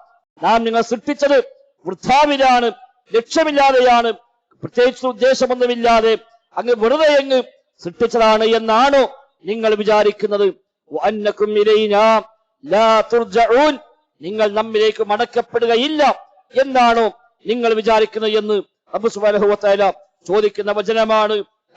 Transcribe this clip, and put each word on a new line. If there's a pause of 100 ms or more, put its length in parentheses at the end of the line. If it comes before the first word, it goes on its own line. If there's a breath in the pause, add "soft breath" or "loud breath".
(440)
നാം
നിങ്ങളെ
സൃഷ്ടിച്ചത് (480)
വൃഥാവിലാണ്, (440)
ലക്ഷ്യമില്ലാതെയാണ്, (500)
പ്രത്യേകിച്ച്
ഉദ്ദേശമൊന്നുമില്ലാതെ (400)
അങ്ങ്
വെറുതെ
അങ്ങ് (400)
സൃഷ്ടിച്ചതാണ്
എന്നാണോ (420)
നിങ്ങൾ
വിചാരിക്കുന്നത്? (460)
"വ
അന്നകും
ഇലൈനാ (440)
ലാ (120)
തുർജഊൻ", (440)
നിങ്ങൾ (120)
നമ്മിലേക്ക്
മടക്കപ്പെടുകയില്ല (320)
എന്നാണോ (400)
നിങ്ങൾ
വിചാരിക്കുന്നത്
എന്ന് (340)
റബ്ബ്
സുബ്ഹാനഹു
വ
തആല (340)
ചോദിക്കുന്ന
വചനമാണ് (340)